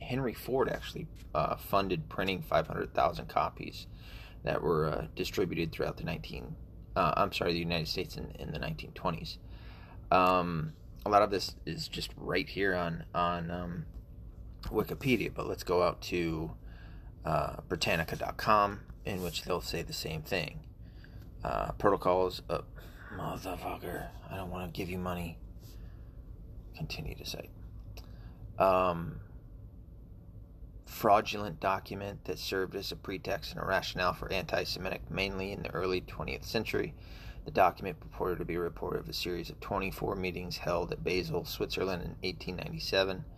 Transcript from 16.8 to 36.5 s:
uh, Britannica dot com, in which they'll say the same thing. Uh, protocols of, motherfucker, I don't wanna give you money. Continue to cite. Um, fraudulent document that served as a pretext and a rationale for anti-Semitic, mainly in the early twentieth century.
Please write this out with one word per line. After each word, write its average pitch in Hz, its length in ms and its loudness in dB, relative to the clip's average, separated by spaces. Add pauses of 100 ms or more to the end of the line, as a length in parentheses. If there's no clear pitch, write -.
uh, 76 320 2 (120)
Britannica 82 480 2
dot - 200 -4
com, 104 440 6 (260)
in 92 160 -2
which 87 220 -2
they'll 85 180 0
say - 200 -2
the 78 100 -6
same 80 300 -4
thing. - 380 -2 (840)
Uh, 55 300 0
protocols 92 760 4
of, - 160 -2 (520)
motherfucker, 87 920 -6 (220)
I - 60 -6
don't 90 140 -6
wanna 90 180 -4
give 87 220 -4
you 92 80 -2
money. 87 400 -2 (1400)
Continue - 380 -6
to - 100 -12
cite. - 260 -8 (1080)
Um, 90 640 6 (1700)
fraudulent 104 760 4
document 101 640 0
that 85 140 -2
served 92 360 0
as 95 180 -4
a 82 40 -6
pretext - 560 -4
and - 100 -4
a - 40 -2
rationale 90 460 4
for - 180 -2
anti-Semitic, 92 800 0
mainly 98 420 0
in - 100 -6
the - 80 -4
early 92 320 2
twentieth - 420 -6
century. - 500 0 (520)